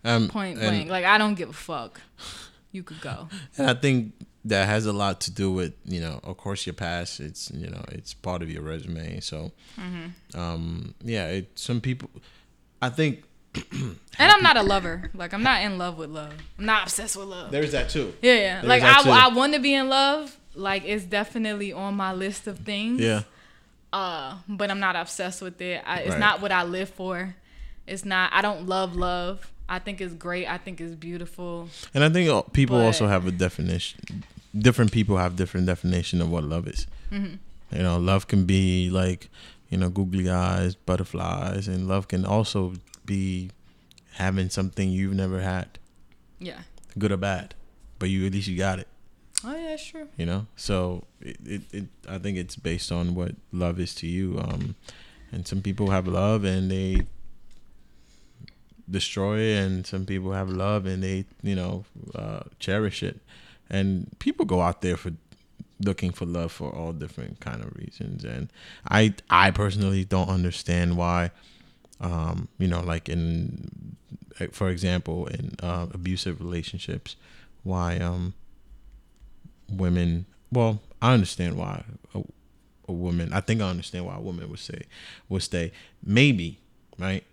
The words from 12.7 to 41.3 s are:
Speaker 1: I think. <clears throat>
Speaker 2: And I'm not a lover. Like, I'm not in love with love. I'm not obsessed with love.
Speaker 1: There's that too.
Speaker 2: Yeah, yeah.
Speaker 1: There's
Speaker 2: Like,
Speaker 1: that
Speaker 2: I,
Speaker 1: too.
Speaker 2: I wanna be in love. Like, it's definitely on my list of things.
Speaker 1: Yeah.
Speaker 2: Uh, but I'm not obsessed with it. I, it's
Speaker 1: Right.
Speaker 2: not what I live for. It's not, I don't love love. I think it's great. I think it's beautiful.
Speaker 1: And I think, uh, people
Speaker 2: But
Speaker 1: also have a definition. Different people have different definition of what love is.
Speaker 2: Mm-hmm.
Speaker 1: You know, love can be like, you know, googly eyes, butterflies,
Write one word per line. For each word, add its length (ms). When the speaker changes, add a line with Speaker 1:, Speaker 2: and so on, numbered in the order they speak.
Speaker 1:
I 60
think. 340
<clears throat> 180
Speaker 2:
And 140
I'm 100
not 140
a 60
lover. 520
Like, 180
I'm 120
not 180
in 160
love 200
with 120
love. 220
I'm 80
not 180
obsessed 320
with 120
love. 240
Speaker 1:
There's 200
that 160
too. 320
Speaker 2:
Yeah, 140
yeah. 220
Speaker 1:
There's 120
Speaker 2:
Like, 140
Speaker 1:
that 160
Speaker 2:
I, 60
Speaker 1:
too. 60
Speaker 2:
I 180
wanna 320
be 140
in 140
love. 480
Like, 300
it's 200
definitely 680
on 220
my 180
list 360
of 100
things. 420
Speaker 1:
Yeah. 220
Speaker 2:
Uh, 460
but 220
I'm 100
not 160
obsessed 460
with 180
it. 260
I, 140
it's 100
Speaker 1:
Right. 80
Speaker 2:
not 240
what 80
I 140
live 260
for. 460
It's 180
not, 280
I 100
don't 240
love 300
love. 540
I 100
think 220
it's 140
great. 320
I 120
think 220
it's 140
beautiful. 760
Speaker 1:
And 100
I 60
think, 180
uh, 140
people 360
Speaker 2:
But 80
Speaker 1:
also 200
have 200
a 40
definition. 920
Different 360
people 240
have 200
different 300
definition 540
of 100
what 140
love 240
is. 180
Speaker 2:
Mm-hmm. 260
Speaker 1:
You 60
know, 160
love 300
can 160
be 460
like, 400
you 80
know, 100
googly 400
eyes, 460
butterflies, 920